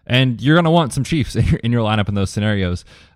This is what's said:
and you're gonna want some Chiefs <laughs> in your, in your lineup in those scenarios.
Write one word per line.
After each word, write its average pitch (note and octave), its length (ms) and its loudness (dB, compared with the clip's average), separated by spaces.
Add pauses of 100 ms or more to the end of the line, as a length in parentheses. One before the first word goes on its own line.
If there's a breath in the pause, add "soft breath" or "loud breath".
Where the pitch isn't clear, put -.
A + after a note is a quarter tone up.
and B2+ 360 0
you're D3 140 4
gonna E3 160 4
want E3 220 2
some C3+ 100 -2
Chiefs D3 320 -4
<laughs> - 20 -2
in A2 80 2
your, - 140 0
in A#2 120 -2
your A#2+ 120 0
lineup G#2 260 0
in G2+ 60 -4
those G2 140 0
scenarios. G2+ 560 -2 (300 loud breath)